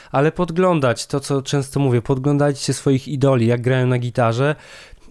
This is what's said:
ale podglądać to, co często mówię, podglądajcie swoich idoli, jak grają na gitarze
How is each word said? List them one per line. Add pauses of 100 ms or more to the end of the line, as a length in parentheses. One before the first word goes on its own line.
(120)
ale
podglądać
to,
co
często
mówię,
podglądajcie
swoich
idoli,
jak
grają
na
gitarze (540)